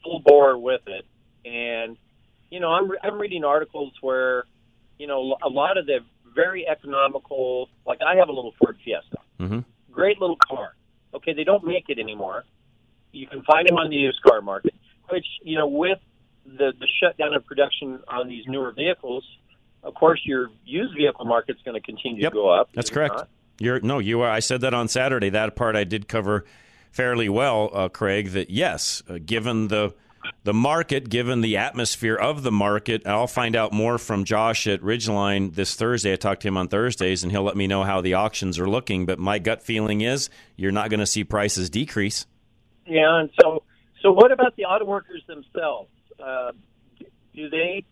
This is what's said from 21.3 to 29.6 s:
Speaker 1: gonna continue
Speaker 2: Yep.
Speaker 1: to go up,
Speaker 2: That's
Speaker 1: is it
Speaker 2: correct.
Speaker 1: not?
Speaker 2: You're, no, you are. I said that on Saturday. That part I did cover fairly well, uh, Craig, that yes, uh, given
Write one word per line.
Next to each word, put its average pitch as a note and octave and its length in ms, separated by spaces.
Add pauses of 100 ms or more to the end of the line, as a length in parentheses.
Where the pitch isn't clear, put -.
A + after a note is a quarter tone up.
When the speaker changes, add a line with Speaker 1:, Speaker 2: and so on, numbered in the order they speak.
Speaker 1:
gonna A2+ 180
continue A2 420
Speaker 2:
Yep. E3 80
Speaker 1:
to - 20
go G2+ 160
up, F#2 240
Speaker 2:
That's A#2+ 140
Speaker 1:
is - 40
it - 40
Speaker 2:
correct. D3 200
Speaker 1:
not? C#3 140 (300)
Speaker 2:
You're, B2 220
no, C3 180
you A2+ 220
are. A#2+ 100
I A2 80
said B2 220
that B2+ 120
on A#2 140
Saturday. B2+ 420
That G#2+ 260
part A2 200
I G#2 80
did G2+ 240
cover G#2 380 (440)
fairly A#2+ 400
well, A2 420
uh, F#2+ 180
Craig, G2 400
that F#2 200
yes, G#2 580
uh, F2 160
given A2 440